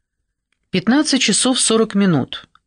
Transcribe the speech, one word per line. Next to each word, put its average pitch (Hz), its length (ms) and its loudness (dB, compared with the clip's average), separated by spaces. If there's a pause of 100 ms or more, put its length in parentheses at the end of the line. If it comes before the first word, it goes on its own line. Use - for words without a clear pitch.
(720)
Пятнадцать 254 500 0
часов 247 400 0
сорок 220 340 0
минут. 180 540 0 (180)